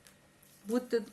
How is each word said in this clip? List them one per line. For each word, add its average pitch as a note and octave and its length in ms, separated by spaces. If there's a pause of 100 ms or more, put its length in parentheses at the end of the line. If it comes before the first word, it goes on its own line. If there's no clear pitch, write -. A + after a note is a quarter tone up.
(680)
Будьте A#3 360 (100)